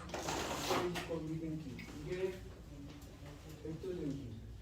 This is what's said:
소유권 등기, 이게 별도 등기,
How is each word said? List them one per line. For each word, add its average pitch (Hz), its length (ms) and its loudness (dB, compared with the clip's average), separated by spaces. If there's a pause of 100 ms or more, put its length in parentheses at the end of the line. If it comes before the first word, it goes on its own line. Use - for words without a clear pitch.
(680)
소유권 170 720 4
등기, 156 360 0 (300)
이게 185 280 4 (1300)
별도 160 320 0
등기, 139 340 0 (320)